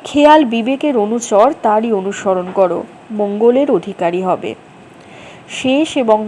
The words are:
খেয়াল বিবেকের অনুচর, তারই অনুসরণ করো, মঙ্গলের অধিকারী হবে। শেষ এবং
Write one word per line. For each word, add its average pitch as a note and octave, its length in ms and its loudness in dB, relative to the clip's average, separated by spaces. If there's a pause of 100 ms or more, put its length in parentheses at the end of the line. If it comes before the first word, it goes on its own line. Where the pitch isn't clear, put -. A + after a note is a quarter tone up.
খেয়াল D4 320 6 (120)
বিবেকের C4 500 -2
অনুচর, A3 440 2 (180)
তারই A3+ 340 0
অনুসরণ F#3 480 -4 (120)
করো, F3 200 0 (400)
মঙ্গলের A3+ 480 0 (100)
অধিকারী F3 520 -4
হবে। F3 220 -4 (1080)
শেষ C#4 300 0 (140)
এবং A3 140 2 (100)